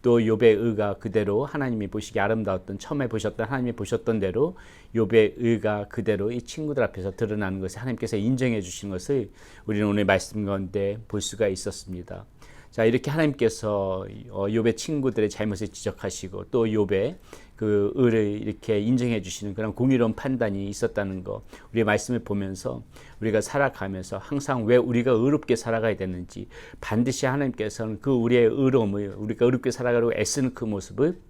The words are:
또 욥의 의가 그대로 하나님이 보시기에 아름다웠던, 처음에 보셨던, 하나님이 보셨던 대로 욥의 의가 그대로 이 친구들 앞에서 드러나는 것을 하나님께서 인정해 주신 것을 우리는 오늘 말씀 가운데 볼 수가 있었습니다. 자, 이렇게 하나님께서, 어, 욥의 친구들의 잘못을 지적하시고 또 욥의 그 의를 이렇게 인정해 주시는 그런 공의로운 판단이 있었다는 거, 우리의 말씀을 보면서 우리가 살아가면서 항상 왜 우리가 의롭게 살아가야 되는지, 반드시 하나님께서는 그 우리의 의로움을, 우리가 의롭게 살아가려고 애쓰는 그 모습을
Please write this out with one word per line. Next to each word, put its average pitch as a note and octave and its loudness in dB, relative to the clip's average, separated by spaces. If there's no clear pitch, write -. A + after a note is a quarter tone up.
또 A#2+ 6
욥의 A2 4
의가 G#2+ 4
그대로 G#2 0
하나님이 A#2+ -4
보시기에 G#2 -4
아름다웠던, G2+ -2
처음에 C#3 -4
보셨던, A2 -4
하나님이 B2 -2
보셨던 A2 -2
대로 A2 0
욥의 A2 6
의가 G#2+ 0
그대로 G#2 -2
이 A#2+ -4
친구들 C#3+ -4
앞에서 F#2+ -6
드러나는 G2+ -2
것을 F#2+ -8
하나님께서 A#2 -4
인정해 A#2+ 2
주신 F#2 -10
것을 G2+ -2
우리는 G#2+ 0
오늘 G2+ 2
말씀 F#2+ 2
가운데 G2 -2
볼 G#2 -4
수가 G2+ -2
있었습니다. F#2 -8
자, A2+ 4
이렇게 B2+ 2
하나님께서, G#2+ 0
어, G2 -2
욥의 A2+ 2
친구들의 C3 0
잘못을 G#2 -4
지적하시고 F#2+ -8
또 A#2 4
욥의 G#2+ 2
그 G#2 2
의를 A2 4
이렇게 G#2+ -2
인정해 A#2+ 2
주시는 F#2+ -8
그런 A2 -4
공의로운 B2 2
판단이 G#2+ -2
있었다는 G2+ -4
거, G2 -10
우리의 A2+ 2
말씀을 G#2+ 0
보면서 G2+ -6
우리가 G#2+ 2
살아가면서 G2 -2
항상 C3+ -4
왜 A#2+ 6
우리가 A#2+ 4
의롭게 C3 4
살아가야 A2+ 0
되는지, F#2 -8
반드시 A#2+ 0
하나님께서는 A2+ -2
그 C#3 -2
우리의 A#2+ 6
의로움을, A2 2
우리가 G#2+ 0
의롭게 B2+ 4
살아가려고 A#2+ 2
애쓰는 B2+ 0
그 - -6
모습을 G#2+ -2